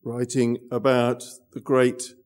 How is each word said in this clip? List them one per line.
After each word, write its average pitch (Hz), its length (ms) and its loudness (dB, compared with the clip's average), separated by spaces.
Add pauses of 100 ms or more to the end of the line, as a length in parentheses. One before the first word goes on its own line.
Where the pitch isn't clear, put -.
Writing 120 560 -2 (100)
about 123 540 0 (300)
the 131 60 -10
great 127 540 0 (120)